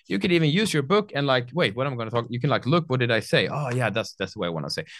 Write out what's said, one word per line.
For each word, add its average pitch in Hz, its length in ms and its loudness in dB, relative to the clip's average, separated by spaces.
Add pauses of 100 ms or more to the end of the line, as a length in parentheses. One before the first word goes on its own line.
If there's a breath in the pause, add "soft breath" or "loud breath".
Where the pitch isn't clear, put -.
you 190 120 -2
could 196 140 2
even 160 160 4
use 196 240 2
your 147 100 2
book 208 320 0
and, 143 120 0
like, 127 260 2
"Wait, 131 240 0
what 131 100 0
am 143 60 -2
I 123 40 -6
gonna 113 140 -6
talk?" 117 200 -2
You 120 100 -4
can, 147 80 0
like, 113 160 2
"Look, 160 240 2
what 127 100 0
did 123 120 2
I 113 100 2
say? 113 280 2
Oh, 131 260 -4
yeah, 120 160 0
that's, 104 240 -4
that's 95 180 -6
the 104 60 -12
way 90 80 -2
I 87 40 -2
wanna 78 200 -6
say." - 160 -6 (140 loud breath)